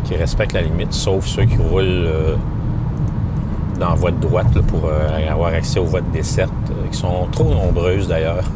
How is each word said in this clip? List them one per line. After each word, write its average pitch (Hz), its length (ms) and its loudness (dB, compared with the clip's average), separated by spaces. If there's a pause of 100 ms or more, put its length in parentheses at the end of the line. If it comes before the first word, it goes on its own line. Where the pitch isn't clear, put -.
qui 92 120 -4
respecte 87 380 0
la 92 80 2
limite, 82 320 -2
sauf 95 320 0
ceux - 180 0
qui - 140 4
roulent, 90 260 2
euh, 80 500 2 (1400)
dans 87 120 0
la 82 40 4
voie 85 160 2
de 85 100 -2
droite, - 340 2
là, 98 120 4
pour, 80 200 0
euh, 78 440 0
avoir 82 220 0
accès 82 280 0
aux 90 40 2
voies 87 160 0
de 85 120 -4
desserte, 80 380 0 (200)
euh, - 200 -4
qui - 60 -6
sont 92 340 -2
trop - 220 2
nombreuses, 90 560 2
d'ailleurs. 85 360 0 (120)